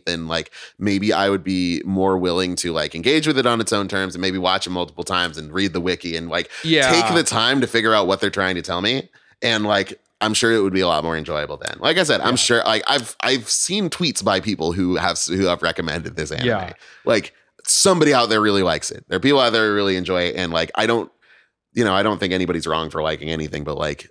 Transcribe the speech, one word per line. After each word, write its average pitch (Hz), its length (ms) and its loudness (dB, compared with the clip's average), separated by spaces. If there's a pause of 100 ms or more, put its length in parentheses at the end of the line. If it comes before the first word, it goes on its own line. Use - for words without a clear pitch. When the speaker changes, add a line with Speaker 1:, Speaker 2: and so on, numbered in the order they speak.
Speaker 1:
then, 85 220 -4
like, 82 240 -4 (260)
maybe 101 340 2
I 98 180 4
would 98 120 0
be 90 420 -2
more 95 320 0
willing 90 400 0
to, 85 160 -4
like, 76 220 -4
engage 139 320 0
with 156 120 0
it 120 80 4
on 120 140 2
its 110 120 -2
own 101 160 0
terms 95 260 -4
and 90 80 -8
maybe 95 160 -2
watch 92 300 0
it - 20 -8
multiple 87 320 -6
times 87 340 -4
and 76 160 -14
read 92 200 -2
the 90 80 -2
wiki 85 360 -4
and, 82 120 -8
like, 85 200 -4 (140)
Speaker 2:
Yeah. 151 300 2
Speaker 1:
take 139 200 2
the 165 120 4
time 120 360 0
to 120 60 0
figure 113 260 2
out 104 140 4
what 95 140 0
they're 101 100 0
trying 92 240 -2
to 85 80 -6
tell 87 180 -4
me. 117 280 -2 (340)
And, 110 240 0
like, 101 320 0 (220)
I'm 107 140 0
sure 117 180 2
it 113 100 4
would 95 100 2
be 95 80 0
a 90 80 2
lot 78 160 0
more 82 120 -2
enjoyable 76 420 -6
then. - 200 -8
Like 156 180 2
I 185 60 4
said, 139 200 2
I'm 95 80 2
Speaker 2:
Yeah. 127 40 2
Speaker 1:
sure, 120 300 2
like, 110 240 2
I've, 131 320 0
I've 127 280 -2
seen 196 400 -2
tweets 151 360 -4
by 98 160 2
people 87 320 -2
who 90 240 0
have 87 160 0
s-, - 160 -4
who 95 180 0
have 87 160 0
recommended 82 540 -4
this 78 160 -6
anime. 120 160 -2
Speaker 2:
Yeah. 95 240 -2 (320)
Speaker 1:
Like, 113 300 0 (300)
somebody 165 480 4
out 120 160 4
there 110 120 4
really 101 240 4
likes 80 260 -2
it. - 160 -16
There 92 120 0
are - 20 -14
people 139 180 4
out 120 140 4
there 110 160 4
who 104 80 2
really 98 180 2
enjoy 90 280 0
it. 87 120 -2
And, 85 180 -4
like, 82 220 -2
I 110 120 0
don't, 113 220 0 (640)
you 117 120 2
know, 95 100 2
I 98 80 2
don't 104 160 0
think 90 140 -2
anybody's 85 340 -2
wrong 80 240 -2
for 80 100 -6
liking 78 300 -4
anything, 76 320 -6
but, 73 160 -6
like, 76 320 -6